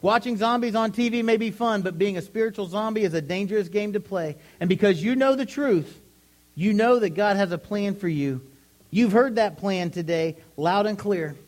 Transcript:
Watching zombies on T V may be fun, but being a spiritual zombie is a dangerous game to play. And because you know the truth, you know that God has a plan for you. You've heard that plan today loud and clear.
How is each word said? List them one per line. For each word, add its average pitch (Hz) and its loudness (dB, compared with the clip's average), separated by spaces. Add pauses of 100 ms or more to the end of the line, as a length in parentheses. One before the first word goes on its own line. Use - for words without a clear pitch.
Watching 226 2
zombies 233 0
on 226 0
T 240 0
V 233 -2
may 226 2
be 220 -2
fun, 220 -2
but 175 -6
being 196 0
a 165 -8
spiritual 214 -4
zombie 214 -2
is 175 0
a 165 0
dangerous 185 -2
game 208 -2
to 202 -2
play. 165 -6 (220)
And 170 -2
because 185 2
you 240 0
know 269 4
the 269 -2
truth, 233 0 (540)
you 196 0
know 233 4
that 208 2
God 202 2
has 196 0
a 170 -4
plan 202 -4
for 196 -4
you. 143 -2 (480)
You've 214 2
heard 240 4
that 208 0
plan 185 -2
today 165 -2 (200)
loud 185 0
and 214 -4
clear. 175 -4 (120)